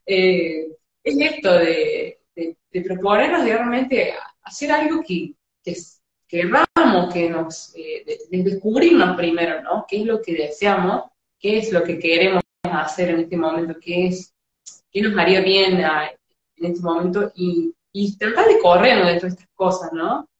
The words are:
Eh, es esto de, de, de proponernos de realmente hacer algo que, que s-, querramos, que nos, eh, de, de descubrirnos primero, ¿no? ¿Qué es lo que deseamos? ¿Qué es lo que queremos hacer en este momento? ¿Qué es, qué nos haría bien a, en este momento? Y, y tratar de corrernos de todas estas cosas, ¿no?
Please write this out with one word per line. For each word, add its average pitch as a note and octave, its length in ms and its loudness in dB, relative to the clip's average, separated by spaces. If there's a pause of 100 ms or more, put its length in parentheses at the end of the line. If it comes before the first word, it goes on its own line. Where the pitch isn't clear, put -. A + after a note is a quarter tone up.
Eh, E3+ 600 0 (360)
es C#4 160 -2
esto C#4+ 340 0
de, D#3+ 680 0 (140)
de, E3 220 -10 (140)
de F#3 120 -6
proponernos G#3 640 0
de A3+ 80 0
realmente A#3+ 640 -2 (280)
hacer - 280 -8
algo D#4 320 0
que, - 300 -6 (300)
que F3 100 -8
s-, - 280 -16 (280)
querramos, G3+ 840 2
que F3 160 0
nos, E3 460 -8
eh, D#3 320 -12
de, - 120 -8 (120)
de F#3 200 0
descubrirnos G3+ 680 4
primero, E3+ 460 -2
¿no? G3 260 -4
¿Qué G#3 120 -4
es A3 60 -4
lo A3+ 160 -2
que E3+ 120 -6
deseamos? F3+ 720 -2 (340)
¿Qué G#3+ 200 0
es G#3+ 140 -4
lo F3 100 2
que - 160 -4
queremos F3+ 440 2 (200)
hacer E3 480 -2
en E3 100 0
este E3+ 160 -4
momento? E3 440 -2
¿Qué F3 260 -2
es, F3+ 260 -6 (600)
qué G3+ 100 -2
nos G#3+ 160 0
haría F#3 220 4
bien F#3 440 2
a, D#3 220 -2
en - 600 -14
este F3 140 -4
momento? F3 540 -2
Y, E3+ 400 -2 (180)
y G3+ 240 -4
tratar A3 300 0
de - 140 6
corrernos F#3 480 6
de E3+ 80 2
todas F3+ 180 -4
estas - 200 -20
cosas, F3+ 380 -2
¿no? F#3 360 -4 (120)